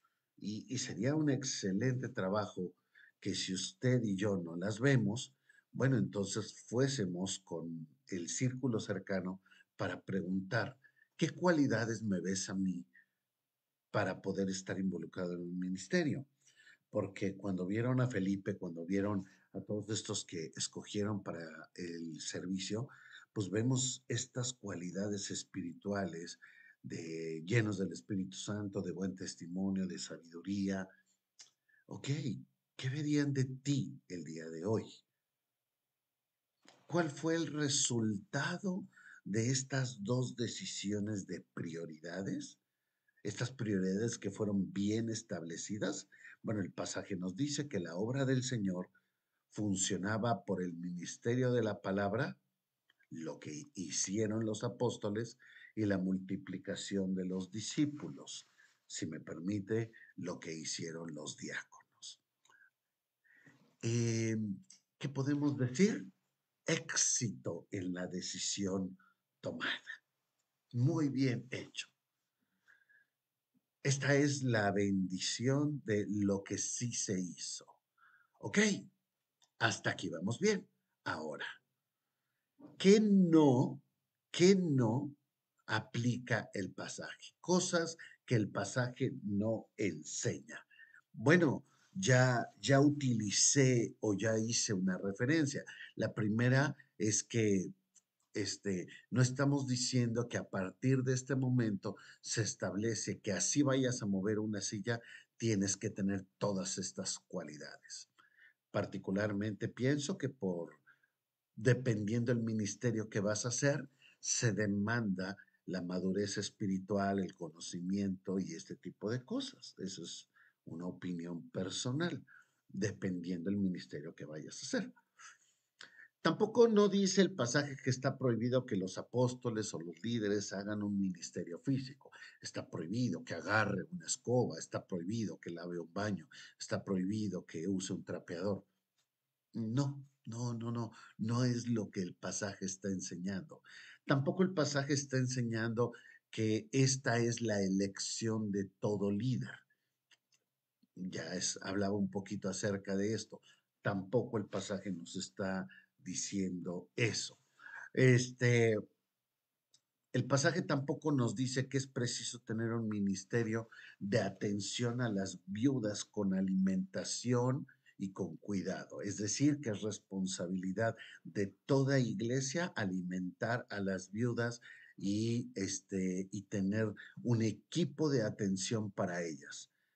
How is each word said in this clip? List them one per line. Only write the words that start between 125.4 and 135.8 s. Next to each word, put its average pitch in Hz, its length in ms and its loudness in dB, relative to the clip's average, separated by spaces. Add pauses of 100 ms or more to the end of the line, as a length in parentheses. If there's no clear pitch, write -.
Tampoco 214 460 6
no 208 220 6
dice 196 320 4
el 180 140 4
pasaje 139 480 0
que 131 80 4
está 131 260 0
prohibido 123 480 2
que 107 100 -2
los 92 220 -2
apóstoles 120 800 0
o 78 40 -6
los 85 240 -10
líderes 104 500 0
hagan 104 280 -4
un 104 180 0
ministerio 87 600 -4
físico. - 500 -4 (320)
Está - 260 -8
prohibido 90 560 -2
que 90 120 -6
agarre 95 560 2
una 90 160 -8
escoba, 117 500 0
está - 300 -6
prohibido 95 520 -4
que 87 120 -10
lave 87 260 -6
un 82 160 -8